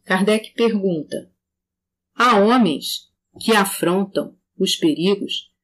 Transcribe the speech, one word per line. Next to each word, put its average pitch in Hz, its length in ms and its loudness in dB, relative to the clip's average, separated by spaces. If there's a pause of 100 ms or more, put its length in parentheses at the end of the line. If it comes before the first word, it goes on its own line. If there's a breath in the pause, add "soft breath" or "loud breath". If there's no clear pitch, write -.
Kardec 208 500 -2
pergunta: 190 800 -2 (840)
"Há 240 260 4
homens 208 680 0 (300)
que 220 140 0
afrontam 190 840 -2 (240)
os 190 160 -2
perigos 175 760 -2 (120)